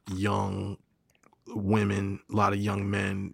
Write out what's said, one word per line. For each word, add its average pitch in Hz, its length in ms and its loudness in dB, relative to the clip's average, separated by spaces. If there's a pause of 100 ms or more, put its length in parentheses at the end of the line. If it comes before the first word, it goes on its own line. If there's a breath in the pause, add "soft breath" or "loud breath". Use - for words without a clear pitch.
(140)
young 98 640 -2 (680)
women, 101 720 0 (120)
a 110 40 -2
lot 101 180 4
of 101 60 0
young 101 300 0
men 98 440 -2